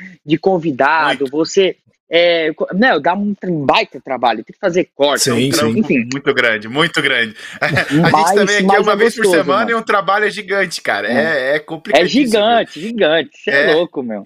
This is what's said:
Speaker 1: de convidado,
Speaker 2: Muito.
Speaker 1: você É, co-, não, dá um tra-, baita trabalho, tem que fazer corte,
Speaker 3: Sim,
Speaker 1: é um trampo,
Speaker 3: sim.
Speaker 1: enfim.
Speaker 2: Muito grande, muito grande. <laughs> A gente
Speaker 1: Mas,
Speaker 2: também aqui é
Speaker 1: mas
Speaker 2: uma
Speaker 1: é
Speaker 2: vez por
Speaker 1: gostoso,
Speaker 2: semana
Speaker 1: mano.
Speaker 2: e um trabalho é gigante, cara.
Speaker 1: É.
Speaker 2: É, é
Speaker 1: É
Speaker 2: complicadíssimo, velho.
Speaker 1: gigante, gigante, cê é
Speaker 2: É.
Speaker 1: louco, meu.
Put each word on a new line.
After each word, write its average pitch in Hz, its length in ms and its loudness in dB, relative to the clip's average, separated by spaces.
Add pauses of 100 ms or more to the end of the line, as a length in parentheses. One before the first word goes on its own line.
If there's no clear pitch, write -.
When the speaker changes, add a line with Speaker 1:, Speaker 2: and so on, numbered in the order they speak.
(260)
Speaker 1:
de 147 120 0
convidado, 151 880 0
Speaker 2:
Muito. 131 60 -4
Speaker 1:
você 165 440 0 (320)
É, 165 460 2
co-, - 180 -6
não, 190 300 2
dá 170 140 0
um 202 180 -4
tra-, 185 180 -10
baita 151 480 0
trabalho, 120 440 -2
tem - 100 -20
que - 60 -20
fazer 175 340 -2
corte, 139 300 0
Speaker 3:
Sim, 135 80 0
Speaker 1:
é - 20 0
um 123 160 0
trampo, - 240 0
Speaker 3:
sim. - 60 0
Speaker 1:
enfim. 120 340 0
Speaker 2:
Muito 139 220 -2
grande, 110 320 0
muito 156 340 -2
grande. 120 340 -2 (140)
<laughs> - 100 -18
A 151 80 -2
gente 156 440 2
Speaker 1:
Mas, 160 200 4
Speaker 2:
também 202 260 2
aqui 196 80 0
é - 20 2
Speaker 1:
mas 196 140 4
Speaker 2:
uma 208 120 2
Speaker 1:
é - 20 0
Speaker 2:
vez 226 200 2
por 226 80 -4
Speaker 1:
gostoso, 175 200 4
Speaker 2:
semana 185 220 0
Speaker 1:
mano. 233 60 -4
Speaker 2:
e - 40 -2
um 226 60 -2
trabalho 208 440 0
é 202 40 0
gigante, 190 520 -4
cara. 101 260 -4
Speaker 1:
É. 113 80 -2
Speaker 2:
É, 143 380 0
é - 20 0
Speaker 1:
É 156 40 0
Speaker 2:
complicadíssimo, 180 720 0
velho. 220 360 2
Speaker 1:
gigante, - 120 -16
gigante, 165 500 0 (140)
cê - 60 -6
é 147 220 2
Speaker 2:
É. - 40 4
Speaker 1:
louco, 156 280 -2
meu. 107 220 -8